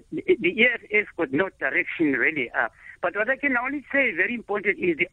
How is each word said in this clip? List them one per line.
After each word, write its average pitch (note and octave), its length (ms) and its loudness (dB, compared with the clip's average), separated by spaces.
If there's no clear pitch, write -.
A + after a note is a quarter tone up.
the, F#3 280 2
the F3 100 2
E A3+ 240 4
F A3 160 -8
F G#3 160 2
got C#3+ 160 -2
no F#3 160 2
direction D3+ 540 0
really. C3 380 0
Uh, B2+ 180 0
but F3 160 -2
what G#3+ 140 -2
I C4+ 60 2
can C4 280 0
only C4+ 280 -6
say, C4+ 180 2
very F#3+ 240 0
important, G3+ 460 -2
is F3 180 0
the F3 160 0